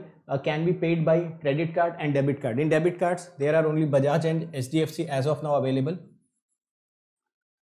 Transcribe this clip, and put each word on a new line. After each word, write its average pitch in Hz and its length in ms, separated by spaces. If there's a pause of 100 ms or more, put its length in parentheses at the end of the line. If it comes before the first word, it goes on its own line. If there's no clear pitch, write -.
(280)
uh, 143 100
can 156 280
be 180 80
paid 165 320
by 165 160 (180)
credit 156 340
card 170 260
and 147 140
debit 139 280
card. 120 180
In 156 80
debit 160 320
cards, 175 300 (100)
there 147 160
are 160 100
only 156 220
Bajaj 143 380
and 165 280
H 131 160
D 160 120
F 156 100
C - 160
as 135 180
of 147 160
now 147 140
available. 135 420 (1700)